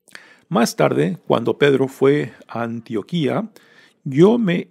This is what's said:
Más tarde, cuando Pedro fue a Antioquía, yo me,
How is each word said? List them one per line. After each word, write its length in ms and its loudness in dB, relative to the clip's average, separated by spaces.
Más 260 0
tarde, 400 0
cuando 300 -2
Pedro 320 2
fue 440 0
a 160 -10
Antioquía, 880 -4
yo 300 4
me, 340 -2